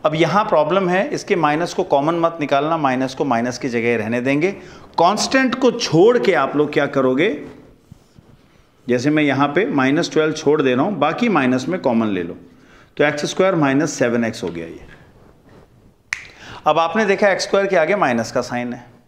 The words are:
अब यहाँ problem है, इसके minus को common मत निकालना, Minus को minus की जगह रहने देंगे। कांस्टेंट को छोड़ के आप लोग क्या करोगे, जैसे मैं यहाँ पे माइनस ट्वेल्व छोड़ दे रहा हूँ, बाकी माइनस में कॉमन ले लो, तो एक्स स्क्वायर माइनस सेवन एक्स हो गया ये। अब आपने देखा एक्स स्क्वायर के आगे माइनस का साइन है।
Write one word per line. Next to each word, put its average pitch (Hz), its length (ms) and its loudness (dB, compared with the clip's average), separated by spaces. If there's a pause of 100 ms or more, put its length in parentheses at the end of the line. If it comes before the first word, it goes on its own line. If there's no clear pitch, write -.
अब 156 100 2
यहाँ 165 300 2
problem 175 440 2
है, 185 200 0
इसके 185 260 -4
minus 160 380 0
को 196 120 -4
common 151 340 0
मत 165 200 -2
निकालना, 147 380 0
Minus 131 380 -2
को 165 100 -2
minus 123 320 -2
की 143 120 -6
जगह 117 280 0
रहने 113 240 -4
देंगे। 147 340 -2 (440)
कांस्टेंट 214 560 2
को 254 160 2
छोड़ 202 460 4
के 202 160 2
आप 135 220 0
लोग 147 180 0
क्या 147 140 2
करोगे, 135 420 0 (1600)
जैसे 123 220 0
मैं 151 140 2
यहाँ 139 240 2
पे 165 200 0
माइनस 147 440 0
ट्वेल्व 156 220 2
छोड़ 151 280 2
दे 131 140 2
रहा 135 100 2
हूँ, 202 140 -4
बाकी 170 300 0
माइनस 127 380 2
में 180 140 -4
कॉमन 113 260 0
ले 92 160 -2
लो, 87 140 -10 (600)
तो 151 60 2
एक्स 147 220 -2
स्क्वायर 185 300 0
माइनस 147 380 2
सेवन 120 300 0
एक्स 110 200 -6
हो 90 60 -6
गया 82 160 -10
ये। 80 220 -18 (1800)
अब 151 120 4
आपने 165 260 0
देखा 196 240 2
एक्स 180 140 0
स्क्वायर 196 240 0
के 180 80 0
आगे 165 200 2
माइनस 123 360 0
का 127 100 0
साइन 120 320 -8
है। 123 120 -16 (220)